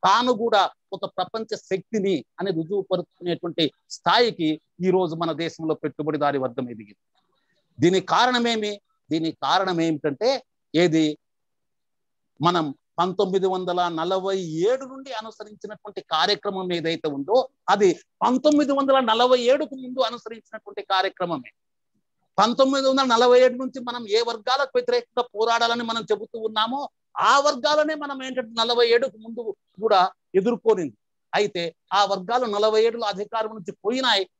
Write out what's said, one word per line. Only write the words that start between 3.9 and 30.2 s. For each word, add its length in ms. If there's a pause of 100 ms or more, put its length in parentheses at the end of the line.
ఈ 80
రోజు 260
మన 160
దేశంలో 440
పెట్టుబడిదారి 640
వర్గం 320
ఎదిగింది. 280 (840)
దీనికి 260
కారణమేమి? 760 (300)
దీనికి 320
కారణం 380
ఏమిటంటే 640 (320)
ఏది 420 (1200)
మనం 340 (240)
పంతొమ్మిది 480
వందల 400
నలభై 520
ఏడు 460
నుండి 260
అనుసరించినటువంటి 920
కార్యక్రమం 720
ఏదైతే 360
ఉందో 400 (200)
అది 300 (220)
పంతొమ్మిది 500
వందల 280
నలభై 400
ఏడుకు 360
ముందు 240
అనుసరించినటువంటి 840
కార్యక్రమమే. 680 (880)
పంతొమ్మిది 500
వందల 140
నలభై 380
ఏడు 120
నుంచి 260
మనం 300
ఏ 120
వర్గాలకు 540
వ్యతిరేకంగా 600
పోరాడాలని 480
మనం 180 (100)
చెబుతూ 280
ఉన్నామో 500 (280)
ఆ 220
వర్గాలనే 540
మనం 300
ఏంటంటే 340
నలభై 300
ఏడుకు 300
ముందు 380 (260)
కూడా 300 (240)